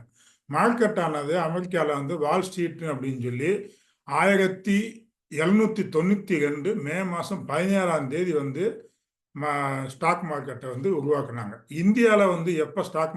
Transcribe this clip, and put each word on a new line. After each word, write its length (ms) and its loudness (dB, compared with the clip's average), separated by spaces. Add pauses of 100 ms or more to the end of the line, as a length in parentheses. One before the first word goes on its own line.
(500)
மார்க்கெட் 500 2
ஆனது 400 -2
அமெரிக்கால 540 -2
வந்து 240 -4
வால் 280 0
ஸ்ட்ரீட் 380 -6
அப்படின்னு 380 -4
சொல்லி 280 -4 (580)
ஆயிரத்தி 680 2 (540)
எழுநூத்தி 580 2
தொண்ணூத்தி 500 0
ரெண்டு 360 0
மே 280 -4
மாசம் 420 -6
பதினேழாம் 640 0
தேதி 240 0
வந்து 300 -2 (720)
ம-, 520 -2
ஸ்டாக் 360 0
மார்க்கெட்டை 460 -6
வந்து 200 -2 (100)
உருவாக்குனாங்க. 560 -2 (220)
இந்தியால 500 6
வந்து 240 0 (140)
எப்ப 180 -4
ஸ்டாக் 340 -2